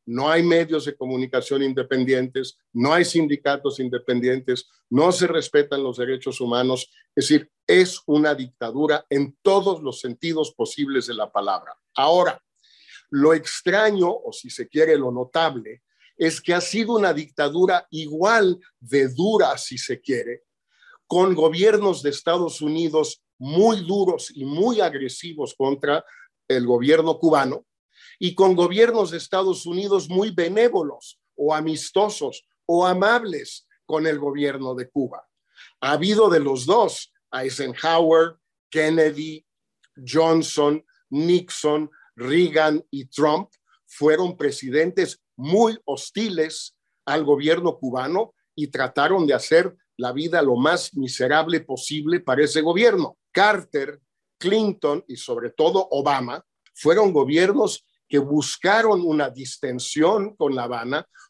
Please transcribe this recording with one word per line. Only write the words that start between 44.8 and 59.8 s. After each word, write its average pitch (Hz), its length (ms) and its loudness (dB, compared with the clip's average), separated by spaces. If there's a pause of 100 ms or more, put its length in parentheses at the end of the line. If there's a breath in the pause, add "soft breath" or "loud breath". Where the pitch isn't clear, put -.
muy 214 500 2
hostiles 180 920 -6 (280)
al 151 180 -2
gobierno 151 560 0
cubano 139 560 -4 (180)
y 147 140 -6
trataron 151 580 0
de 143 80 2
hacer 170 420 2 (220)
la 123 140 -6
vida 160 300 -2
lo 131 140 2
más 160 380 0
miserable 143 680 -2
posible 151 580 -6
para 143 240 0
ese 151 180 0
gobierno. 180 560 2 (140)
Carter, 175 680 -2 (380)
Clinton 185 720 -2
y 127 80 -14
sobre 117 340 -8
todo 180 400 0
Obama 139 560 -4 (300)
fueron 190 360 4
gobiernos 151 760 2 (220)
que 143 120 2
buscaron 180 840 0
una 151 300 0
distensión 147 1040 -2